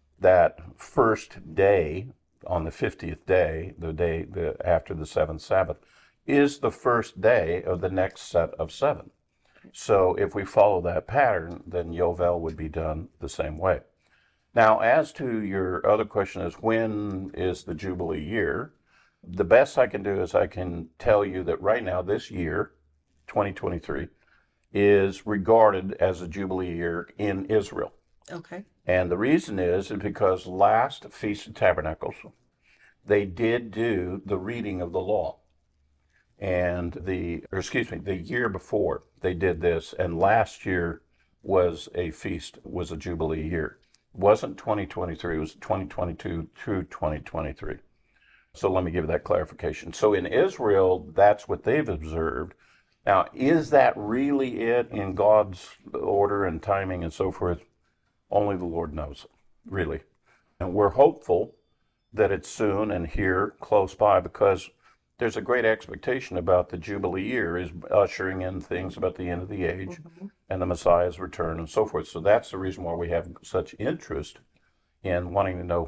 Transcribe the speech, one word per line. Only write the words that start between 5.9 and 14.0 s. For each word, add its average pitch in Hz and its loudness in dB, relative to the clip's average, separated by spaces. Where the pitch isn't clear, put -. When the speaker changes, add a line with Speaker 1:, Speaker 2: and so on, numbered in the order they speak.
Speaker 1:
is 143 4
the 113 -2
first 117 -2
day 92 4
of 87 -2
the 90 -2
next 95 -2
set 82 0
of 80 -6
seven. - -2
So 92 4
if 98 -2
we 98 -4
follow 101 4
that 87 -2
pattern, 101 0
then 85 -6
Yovel 87 0
would 80 -6
be 80 -8
done 80 -6
the 73 -10
same 78 -6
way. 90 0